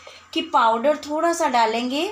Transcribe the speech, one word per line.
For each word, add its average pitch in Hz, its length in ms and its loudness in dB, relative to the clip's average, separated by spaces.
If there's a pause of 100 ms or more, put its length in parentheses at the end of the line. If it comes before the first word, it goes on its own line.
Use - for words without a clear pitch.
(320)
की 320 180 -2
पाउडर 240 520 2
थोड़ा 320 300 -2
सा 330 160 0
डालेंगे। 247 640 0